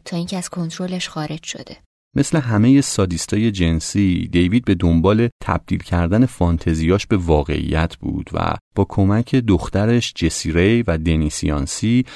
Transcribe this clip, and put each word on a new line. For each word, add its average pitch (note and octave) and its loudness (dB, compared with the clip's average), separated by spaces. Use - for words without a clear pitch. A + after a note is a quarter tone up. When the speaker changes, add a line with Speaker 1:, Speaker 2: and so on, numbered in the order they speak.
Speaker 1:
تا - -8
اینکه F3 -6
از F3 -8
کنترلش F3+ -8
خارج D3+ -10
شده. - -14
Speaker 2:
مثل - 0
همهٔ B2 4
سادیستای G#2 -2
جنسی، F2 0
دیوید F2+ 2
به G2+ 2
دنبال F2+ 2
تبدیل - -2
کردن F2+ 2
فانتزیاش E2+ 0
به F#2 0
واقعیت D2+ 0
بود - -8
و E2 -4
با G2 2
کمک G#2 0
دخترش A2+ 0
جسی D#2+ -2
ری G2+ 2
و E2 -2
دنیس D#2+ -2
یانسی G2+ 0